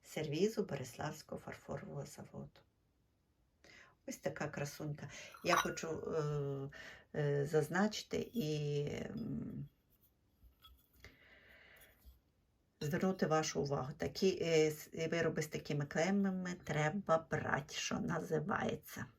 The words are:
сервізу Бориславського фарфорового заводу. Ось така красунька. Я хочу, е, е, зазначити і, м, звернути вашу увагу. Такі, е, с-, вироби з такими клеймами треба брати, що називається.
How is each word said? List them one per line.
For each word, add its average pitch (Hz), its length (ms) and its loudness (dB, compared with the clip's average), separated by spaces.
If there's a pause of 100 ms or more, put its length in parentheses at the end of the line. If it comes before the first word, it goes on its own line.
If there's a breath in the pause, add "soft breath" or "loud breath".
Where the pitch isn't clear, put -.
(140)
сервізу 156 500 2
Бориславського - 760 -6
фарфорового - 640 -10
заводу. - 540 -14 (1500 loud breath)
Ось 262 100 -8
така - 300 -2
красунька. 147 640 -4 (340 loud breath)
Я 175 120 6
хочу, 175 320 0
е, 147 1300 -4
е, 143 260 2
зазначити 165 880 2
і, 147 480 0 (100)
м, - 760 -6 (3250 loud breath)
звернути 180 440 2
вашу 151 360 2
увагу. 139 360 -2
Такі, - 440 2
е, 156 300 6
с-, 160 360 -4
вироби 160 340 2
з 151 60 -2
такими 147 380 -2
клеймами 185 680 2 (100)
треба 160 680 2
брати, - 440 0
що - 240 -2
називається. - 1040 0 (120)